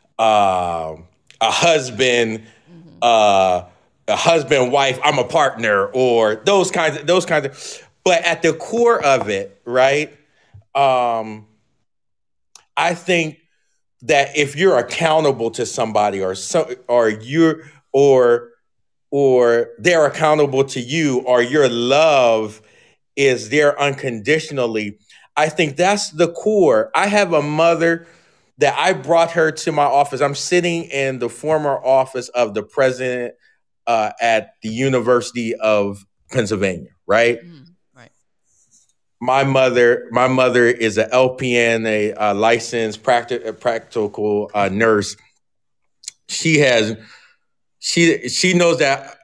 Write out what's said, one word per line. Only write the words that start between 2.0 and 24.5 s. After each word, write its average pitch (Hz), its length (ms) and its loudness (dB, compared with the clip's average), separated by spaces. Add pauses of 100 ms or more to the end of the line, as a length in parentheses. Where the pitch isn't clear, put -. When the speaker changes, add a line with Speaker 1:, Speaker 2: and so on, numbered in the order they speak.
Speaker 2:
Mm-hmm. 170 320 -20
Speaker 1:
uh, 98 640 4 (420)
a 104 100 -2
husband, 143 540 0
wife, 135 320 0
I'm 147 160 0
a 123 60 0
partner, 113 640 0
or 117 500 0
those 190 340 0
kinds 156 280 -2
of, 151 80 -14
those 175 180 0
kinds 151 220 -2
of, - 420 -18 (160)
but 175 180 2
at 165 200 -2
the 165 100 2
core 233 500 0
of 127 280 0
it, 98 340 -8
right? 135 460 2 (640)
Um, 117 720 -2 (1300)
I 170 180 0
think 170 440 -4 (640)
that 139 340 0
if 143 200 -2
you're 175 200 2
accountable 139 760 0
to - 120 -6
somebody, 104 580 -2
or 95 120 -4
so, 135 400 -4 (120)
or 120 220 2
you're, 143 540 0 (300)
or, 127 580 4 (600)
or 123 680 2
they're 165 260 2
accountable 147 600 2
to 135 160 -8
you, 135 400 -2
or 123 200 2
your 131 300 2
love 120 920 2 (560)
is 127 320 0
there 143 320 0
unconditionally, 127 1200 -4 (360)